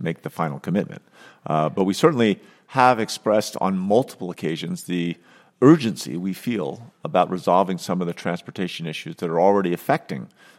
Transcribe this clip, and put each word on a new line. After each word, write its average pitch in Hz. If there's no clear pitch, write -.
make 82
the -
final 76
commitment. -
Uh, 78
but 95
we 95
certainly 120
have 127
expressed 107
on 95
multiple 98
occasions 85
the 85
urgency 127
we 92
feel 104
about 82
resolving 92
some 90
of 90
the 85
transportation 87
issues 80
that 87
are 82
already 95
affecting 85